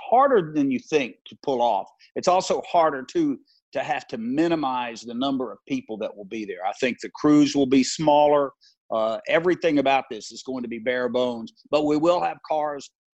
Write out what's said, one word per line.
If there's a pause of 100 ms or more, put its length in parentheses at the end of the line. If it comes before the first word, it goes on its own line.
(100)
harder
than
you
think (100)
to
pull
off. (260)
It's
also
harder,
too, (340)
to
have
to
minimize
the
number
of
people
that
will
be
there.
I
think
the (100)
crews
will (120)
be
smaller. (400)
Uh, (100)
everything
about
this
is
going
to
be
bare
bones, (200)
but
we
will
have
cars (260)